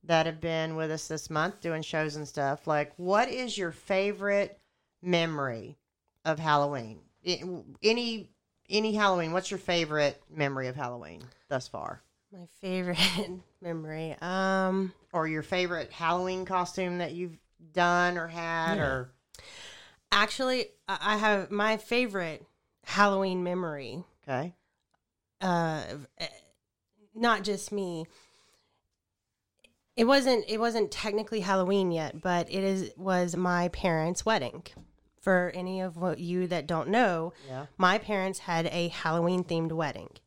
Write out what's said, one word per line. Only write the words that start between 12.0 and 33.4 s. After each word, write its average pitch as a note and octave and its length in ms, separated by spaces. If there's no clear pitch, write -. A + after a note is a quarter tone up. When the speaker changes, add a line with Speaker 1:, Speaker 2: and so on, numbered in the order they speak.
Speaker 2:
My F3+ 140
favorite F3+ 380
<laughs> - 320
memory, D#3+ 580
um, F#3+ 720
Speaker 1:
Or D#3+ 140
your D#3 160
favorite F3 480
Halloween F#3 540
costume F3+ 540
that E3+ 140
you've E3+ 240
done F3 460
or E3 100
had, E3 480
Speaker 3:
Yeah. D#3 80
Speaker 1:
or C3 260
Speaker 2:
Actually, A#3+ 540
I, G3 120
I G#3 180
have G#3 320
my G#3 260
favorite G3+ 680
Halloween G3 600
memory. E3 580
Speaker 1:
Okay. C#3 280
Speaker 2:
Uh, E3 400
eh, E3 80
not A3 300
just G3+ 260
me. F3 360
It A3+ 80
wasn't, B3+ 440
it A3 100
wasn't A3+ 320
technically G#3+ 500
Halloween F#3+ 500
yet, D#3+ 320
but F3 280
it F#3+ 140
is, F#3+ 320
was F3+ 400
my F3+ 320